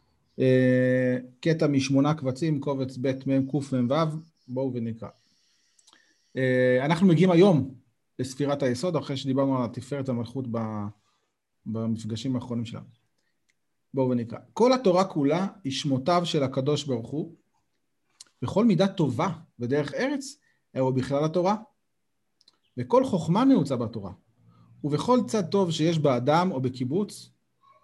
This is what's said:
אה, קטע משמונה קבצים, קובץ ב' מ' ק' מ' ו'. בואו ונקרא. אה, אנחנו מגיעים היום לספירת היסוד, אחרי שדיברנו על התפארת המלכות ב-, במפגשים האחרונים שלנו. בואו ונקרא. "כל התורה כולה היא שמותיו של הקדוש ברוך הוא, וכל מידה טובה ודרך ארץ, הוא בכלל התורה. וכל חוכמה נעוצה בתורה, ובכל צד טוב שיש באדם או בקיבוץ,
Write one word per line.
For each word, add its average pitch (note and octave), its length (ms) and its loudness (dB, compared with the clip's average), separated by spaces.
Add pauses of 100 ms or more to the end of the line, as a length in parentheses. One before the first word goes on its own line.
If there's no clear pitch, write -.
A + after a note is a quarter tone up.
(400)
אה, B2+ 800 4 (220)
קטע D#3+ 280 0
משמונה C#3 460 2
קבצים, C#3+ 460 -2
קובץ C3+ 420 -4
ב' C3+ 60 -2 (200)
מ' C3+ 200 2
ק' C3+ 260 -4
מ' B2 180 0
ו'. D#3 260 0 (300)
בואו B2+ 260 -4
ונקרא. A2+ 360 -8 (1300)
אה, B2+ 480 2
אנחנו E3+ 220 4
מגיעים F3+ 240 6
היום E3+ 420 6 (460)
לספירת C#3+ 440 -4
היסוד, C#3+ 320 -2
אחרי C3+ 220 -4
שדיברנו C3+ 400 0
על B2 80 -2
התפארת C3 440 -8
המלכות A#2+ 420 -6
ב-, A2 340 -6 (800)
במפגשים A2+ 680 -6
האחרונים A#2 300 -6
שלנו. A2+ 200 -14 (1080)
בואו C3 160 0
ונקרא. A#2+ 300 -4 (140)
"כל B3+ 200 4
התורה F#3+ 300 4
כולה E3 440 0 (160)
היא C3+ 80 -6
שמותיו D3+ 540 0
של D#3+ 180 -2
הקדוש D3 400 -2
ברוך A#2 260 -6
הוא, D#3 260 -8 (1080)
וכל F#3+ 220 2
מידה G3 220 4
טובה D#3+ 420 -2 (300)
ודרך C#3 340 -2
ארץ, C#4 460 -6 (400)
הוא C3 120 0
בכלל C3+ 340 -2
התורה. F3+ 300 0 (1200)
וכל A#3+ 280 2
חוכמה F#3 400 0
נעוצה F3+ 300 4
בתורה, G#2 360 -6 (720)
ובכל D3+ 440 0
צד G3 220 -2
טוב F#3+ 220 2
שיש D#3+ 280 0
באדם D3 520 2
או C3 100 -4
בקיבוץ, C3+ 680 -4 (540)